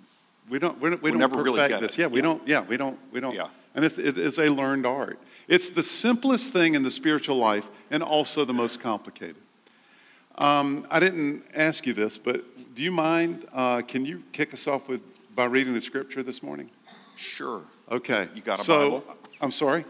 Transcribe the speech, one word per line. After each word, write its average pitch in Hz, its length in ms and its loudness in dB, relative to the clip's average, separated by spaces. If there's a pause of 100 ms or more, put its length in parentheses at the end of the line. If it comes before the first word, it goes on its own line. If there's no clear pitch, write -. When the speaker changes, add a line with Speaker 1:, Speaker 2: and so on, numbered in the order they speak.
(480)
Speaker 1:
we 131 100 -4
don't, 156 220 -2
we 151 80 0
don't, 170 140 -2
we - 80 2
Speaker 2:
We - 0 -
Speaker 1:
don't 120 100 2
Speaker 2:
never 131 220 4
really 131 160 2
Speaker 1:
perfect 143 100 6
Speaker 2:
get 110 180 0
Speaker 1:
this. - 120 -4
Speaker 2:
it. - 20 2
Speaker 1:
Yeah, 170 60 2
we 127 140 2
Speaker 2:
Yeah. - 20 4
Speaker 1:
don't, 160 260 0
yeah, 147 140 2
we 110 160 -2
don't, 135 200 -6 (140)
we 123 80 -6
don't. 127 140 -4
Speaker 2:
Yeah. 87 140 -6 (260)
Speaker 1:
And 143 100 2
it's, 160 140 0
it 151 180 0
is 160 220 0
a 156 100 4
learned 135 380 2
art. 123 320 -4 (300)
It's 180 200 4
the - 140 0
simplest 247 680 0
thing 165 240 4
in 139 80 2
the 127 80 0
spiritual 151 460 0
life 107 320 2 (220)
and 151 120 0
also 151 440 0
the 127 80 -2
most 117 260 -2
complicated. 98 560 -8 (1040)
Um, 143 520 0
I 160 80 2
didn't 160 460 0 (100)
ask 156 320 0
you 123 60 2
this, 107 240 -2
but - 260 -4 (320)
do 131 80 -10
you 175 80 -2
mind, 165 600 0
uh, 127 300 0
can 131 240 -4
you 170 160 -8 (100)
kick 147 220 -4
us - 120 -10
off 139 220 -2
with, 123 140 -4 (320)
by 123 100 2
reading 127 300 2
the 110 80 -2
scripture 135 400 -8
this 123 200 -10
morning? 143 280 -10 (460)
Speaker 2:
Sure. - 440 -6 (320)
Speaker 1:
Okay. 113 420 -2
Speaker 2:
You 107 60 -16
got 101 200 -2
a 107 40 -2
Speaker 1:
So, 151 160 4 (200)
Speaker 2:
Bible? - 40 -14 (380)
Speaker 1:
I'm 131 100 -2
sorry? 151 380 0